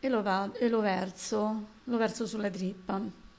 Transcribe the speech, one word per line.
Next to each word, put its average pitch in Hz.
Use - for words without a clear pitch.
e 269
lo 233
va-, 196
e 247
lo 226
verso, 208
lo 240
verso 220
sulla 208
trippa. 190